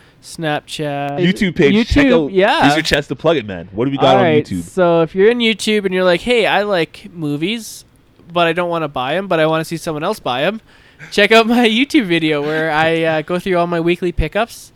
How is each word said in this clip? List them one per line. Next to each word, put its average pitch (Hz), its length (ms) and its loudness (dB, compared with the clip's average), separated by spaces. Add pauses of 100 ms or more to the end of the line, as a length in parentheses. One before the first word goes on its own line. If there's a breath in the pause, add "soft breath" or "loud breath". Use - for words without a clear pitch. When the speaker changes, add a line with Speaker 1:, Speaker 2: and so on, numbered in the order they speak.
(240 soft breath)
Speaker 1:
Snapchat. 143 960 -6
Speaker 2:
YouTube 180 360 -2
page. 165 200 4
Speaker 1:
YouTube, 233 180 2
Speaker 2:
Check 285 140 4
out, 240 240 2
Speaker 1:
yeah. 208 320 2
Speaker 2:
here's 147 120 4
your 156 80 0
chance 156 240 -2
to 147 80 -8
plug 156 220 0
it, 110 80 -4
man. 92 260 -10
What 104 140 -2
do 139 60 -2
we 139 60 -4
got 139 80 0
Speaker 1:
All 131 120 6
Speaker 2:
on 123 60 4
Speaker 1:
right, 156 220 2
Speaker 2:
YouTube? 90 180 -6
Speaker 1:
so 170 400 2
if 156 100 -4
you're 190 160 4
in 240 80 2
YouTube 220 480 0
and 185 80 -4
you're 185 100 0
like, 175 180 2
"Hey, 233 260 0
I 170 160 2
like 196 500 -4
movies, 170 720 -6 (480)
but 170 140 2
I 165 60 0
don't 175 160 -4
wanna 165 180 -4
buy 135 280 -4
'em, 196 120 -4
but 180 120 0
I 156 60 2
wanna 160 200 0
see 165 120 -8
someone 156 260 -8
else 214 160 -4
buy 127 240 -4
'em," 208 180 -2 (500 loud breath)
check 202 200 2
out 226 140 6
my 240 240 4
<laughs> - 0 -
YouTube 247 360 2
video 160 360 0
where 156 300 -2
I, 160 320 2
uh, 160 180 0
go 175 160 -4
through 180 200 -2
all 175 100 2
my 175 120 -2
weekly 170 320 -2
pickups. - 640 -4